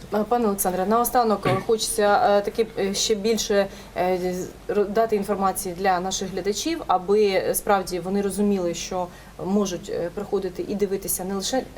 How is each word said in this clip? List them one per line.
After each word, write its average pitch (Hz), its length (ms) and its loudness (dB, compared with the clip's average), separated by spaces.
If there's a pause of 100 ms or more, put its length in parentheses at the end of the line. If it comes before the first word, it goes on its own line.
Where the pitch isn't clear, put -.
(120)
а, 208 120 2
пане 240 220 2
Олександре, 185 400 0
наостанок, 226 600 2
е, 190 100 4 (100)
хочеться, 202 680 4
е, 202 40 4
таки, 214 260 -2 (120)
е, 196 140 0
ще 214 220 0
більше, 202 520 2 (300)
е, 185 200 2 (160)
з-, - 400 -6
ро-, 202 200 2
дати 220 220 2
інформації 190 640 -2
для 190 200 2
наших 190 340 -4
глядачів, 208 540 -2
аби, 196 380 4
е, 185 300 2
справді 185 440 0
вони 190 220 0
розуміли, 196 520 2
що 180 340 -4 (380)
можуть, 185 480 0
е, 170 200 -2
приходити 190 540 -4
і 208 80 -4
дивитися 196 500 -2
не 196 100 -4
лише 196 280 -2 (140)